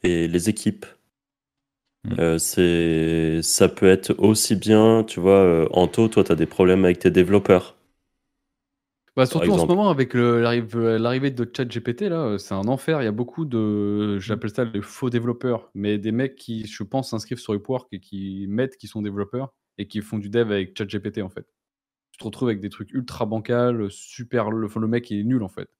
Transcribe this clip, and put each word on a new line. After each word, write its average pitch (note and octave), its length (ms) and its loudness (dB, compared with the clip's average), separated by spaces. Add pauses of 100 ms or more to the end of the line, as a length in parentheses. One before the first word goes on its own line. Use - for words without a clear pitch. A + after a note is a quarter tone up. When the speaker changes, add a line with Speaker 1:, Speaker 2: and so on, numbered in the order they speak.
Speaker 1:
et E2+ 260 0
les F2 200 0
équipes. - 380 -4 (1160)
Speaker 2:
Hmm. - 160 -4
Speaker 1:
Euh, E2 180 2
c'est, E2 1040 2
ça - 260 4
peut - 200 4
être F#2 300 4
aussi G#2+ 360 4
bien, A2 480 6
tu G#2+ 160 -6
vois, F#2+ 220 6
euh, E2+ 320 4
Anto, F2+ 340 4
toi, G#2+ 160 2
t'as - 140 2
des D#2+ 100 2
problèmes F#2 380 4
avec F2+ 160 2
tes F2+ 100 4
développeurs. F#2 640 4 (1400)
Speaker 3:
Bah, C3 80 4
Speaker 1:
Par B2+ 80 -4
Speaker 3:
surtout E3+ 180 2
en G3+ 40 4
ce E3+ 80 4
Speaker 1:
exemple. E3+ 120 2
Speaker 3:
moment, G3+ 160 2
avec C3+ 240 0
le, A#2+ 260 2
l'arrive-, A#2 360 0
euh, A2+ 200 2
l'arrivée C3 360 -2
de A#2+ 200 -6
chat B2+ 160 -6
G A#2 120 -8
P A#2+ 160 -6
T, G#3 120 -4
là, E3 120 -4
euh, G#2+ 180 -4
c'est - 160 -10
un G2 140 -4
enfer. C#3 340 -2
Il - 20 -2
y A2 40 0
a G#2 40 -2
beaucoup B2 320 -6
de, G#2 720 -2
Speaker 2:
Hmm. G2 60 -4
Speaker 3:
j'appelle G#2 340 -8
ça B2+ 100 -2
les A2 160 -6
faux - 300 -8
développeurs, A#2+ 640 -4
mais G#2 240 -2
des G#2+ 140 -4
mecs C3+ 240 -4
qui, A2 320 -12
je - 160 -12
pense, C3 260 -6
s'inscrivent A#2 300 -8
sur - 120 -8
Upwork B2 380 -6
et G2 80 -14
qui G2 500 -12
mettent B2+ 280 -4
qu'ils G#2+ 120 -18
sont G#2+ 140 -8
développeurs G#2 500 -8 (240)
et G2+ 120 -10
qui G#2+ 140 -8
font G#2+ 160 -8
du G2+ 120 -10
dev A2+ 220 2
avec F#2+ 260 -4
chat G#2+ 80 -6
G G2+ 140 -8
P G#2 100 -8
T, G#2+ 120 -8
en F#2 80 -10
fait. - 180 -18 (640)
Tu - 60 -20
te - 60 -20
retrouves A2+ 220 -6
avec G#2+ 140 -2
des G2+ 100 -8
trucs - 220 -16
ultra B2 340 -6
bancals, A2+ 640 -2
super, A#2 640 -6
le, A2 140 -4
enfin, G#2+ 120 -8
le A2 80 -2
mec A#2 240 -2
est G#2 140 -4
nul, A#2+ 180 0
en F#2+ 60 -8
fait. - 200 -14 (100)